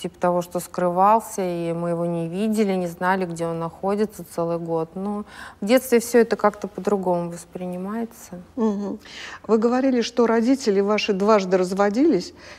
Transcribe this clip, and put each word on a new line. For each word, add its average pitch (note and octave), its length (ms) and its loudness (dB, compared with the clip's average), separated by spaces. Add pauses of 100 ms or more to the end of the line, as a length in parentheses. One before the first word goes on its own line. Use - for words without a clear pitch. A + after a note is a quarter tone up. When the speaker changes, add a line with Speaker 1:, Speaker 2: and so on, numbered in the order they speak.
Speaker 1:
типа - 180 -10
того, F3 220 2
что F3 180 -8
скрывался, G3 840 0
и E3+ 300 -4
мы E3+ 200 -4
его E3+ 140 -2
не E3+ 220 -2
видели, G#3 480 0
не F3+ 120 -2
знали, F#3 380 -2
где E3 220 -6
он E3 120 -4
находится G3 680 -4 (100)
целый E3+ 240 -2
год. E3 360 -4
Но G#3 280 -6 (380)
в G3+ 40 -4
детстве A#3+ 340 4
все A#3 200 2
это A3+ 160 2
как-то G3+ 320 0
по-другому F#3 640 -2
воспринимается. F#3 1000 -10 (260)
Speaker 2:
Мгм. G#3 420 -2 (480)
Вы G#3+ 100 4
говорили, B3 440 2
что A3+ 260 2
родители A3+ 540 4
ваши G3+ 320 0
дважды F#3+ 440 4
разводились G3 760 2 (260)